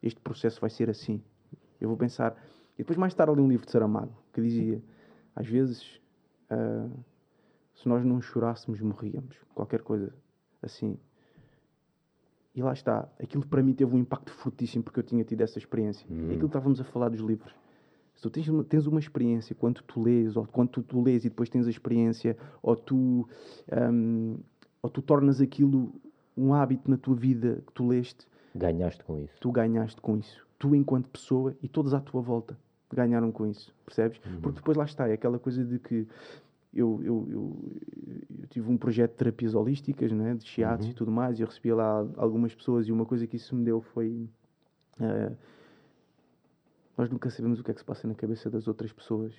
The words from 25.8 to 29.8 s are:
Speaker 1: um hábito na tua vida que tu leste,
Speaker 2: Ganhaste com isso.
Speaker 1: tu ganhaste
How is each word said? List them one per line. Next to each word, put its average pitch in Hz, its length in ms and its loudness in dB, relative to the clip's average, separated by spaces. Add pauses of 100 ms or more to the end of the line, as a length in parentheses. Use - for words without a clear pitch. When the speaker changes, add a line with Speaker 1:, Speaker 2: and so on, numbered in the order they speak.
Speaker 1:
um 135 160 4
hábito 131 360 2
na 131 80 6
tua 131 180 2
vida 120 520 2
que - 60 -20
tu 123 140 0
leste, 123 400 -2 (280)
Speaker 2:
Ganhaste 85 480 0
com 78 160 -8
isso. 73 200 -10
Speaker 1:
tu 123 120 -2
ganhaste 113 500 0